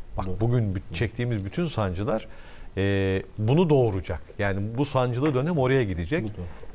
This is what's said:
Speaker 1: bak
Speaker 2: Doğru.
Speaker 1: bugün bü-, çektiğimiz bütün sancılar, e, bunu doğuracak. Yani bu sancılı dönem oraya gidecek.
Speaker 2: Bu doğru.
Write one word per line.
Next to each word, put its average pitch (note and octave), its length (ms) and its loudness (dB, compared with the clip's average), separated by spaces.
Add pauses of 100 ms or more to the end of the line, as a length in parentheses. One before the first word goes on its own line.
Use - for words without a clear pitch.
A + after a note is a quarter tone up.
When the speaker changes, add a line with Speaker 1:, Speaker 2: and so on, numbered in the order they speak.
(160)
Speaker 1:
bak F#2+ 100 -2
Speaker 2:
Doğru. F#2 140 0
Speaker 1:
bugün A2+ 340 4
bü-, - 200 -6
çektiğimiz A2 500 -2
bütün E3 220 -2
sancılar, G#2 640 -2 (480)
e, G2 460 2 (160)
bunu C#3+ 320 4
doğuracak. G#2 520 2 (160)
Yani G2+ 220 0 (180)
bu C#3+ 60 2
sancılı B2+ 500 0
dönem D3+ 240 0
oraya C3 260 4
gidecek. F#2+ 400 -2
Speaker 2:
Bu G#2+ 40 -4
doğru. F#2 180 -8 (280)